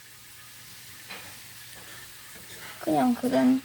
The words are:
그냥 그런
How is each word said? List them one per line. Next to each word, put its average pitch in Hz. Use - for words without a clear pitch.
그냥 262
그런 262